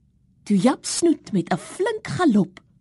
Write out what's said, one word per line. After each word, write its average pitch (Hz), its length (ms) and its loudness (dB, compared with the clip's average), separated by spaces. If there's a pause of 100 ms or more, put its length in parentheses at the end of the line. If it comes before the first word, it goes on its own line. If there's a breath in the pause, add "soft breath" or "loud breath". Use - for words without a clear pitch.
(440)
Toe 208 140 2
Jap 247 280 2
Snoet - 460 -2
met 175 220 -2
'n 175 40 0
flink 427 500 -6
galop 208 520 2 (220)